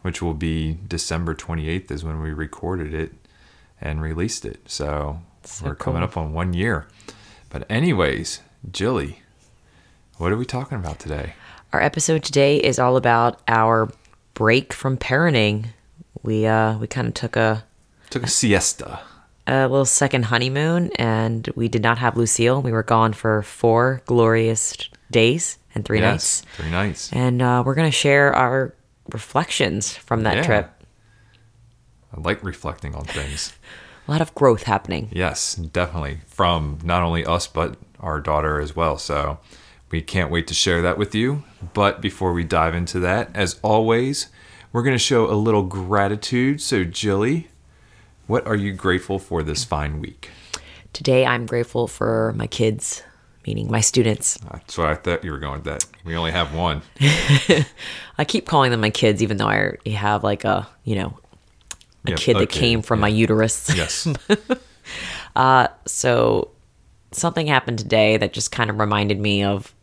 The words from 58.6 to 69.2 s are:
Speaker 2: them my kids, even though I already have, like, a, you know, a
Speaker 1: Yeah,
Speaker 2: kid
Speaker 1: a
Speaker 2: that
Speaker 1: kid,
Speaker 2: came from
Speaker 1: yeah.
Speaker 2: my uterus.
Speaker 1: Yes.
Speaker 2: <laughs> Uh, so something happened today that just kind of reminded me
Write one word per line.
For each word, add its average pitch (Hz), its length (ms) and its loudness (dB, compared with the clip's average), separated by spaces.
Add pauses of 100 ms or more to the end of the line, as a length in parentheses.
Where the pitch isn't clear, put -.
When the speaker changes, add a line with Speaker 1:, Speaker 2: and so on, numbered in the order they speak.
Speaker 2:
them 117 100 0
my 107 80 2
kids, 107 340 2
even 101 140 0
though 104 100 0
I 104 100 2
already 101 340 -2
have, 104 320 0
like, 101 200 -2
a, 98 240 0 (160)
you 110 120 -2
know, 95 220 -6 (920)
a - 40 0
Speaker 1:
Yeah, 82 60 0
Speaker 2:
kid 113 180 2
Speaker 1:
a 98 40 2
Speaker 2:
that 104 100 2
Speaker 1:
kid, - 100 -4
Speaker 2:
came 117 220 2
from 113 180 0
Speaker 1:
yeah. - 20 2
Speaker 2:
my 104 80 4
uterus. 110 680 2
Speaker 1:
Yes. - 380 -4
Speaker 2:
<laughs> - 40 -4 (1160)
Uh, 131 340 6 (180)
so 117 640 2 (600)
something 165 360 -2
happened 127 320 0
today 110 380 4
that 104 160 0
just - 180 -4
kind 110 180 -2
of 104 100 -4
reminded 104 380 2
me 101 280 0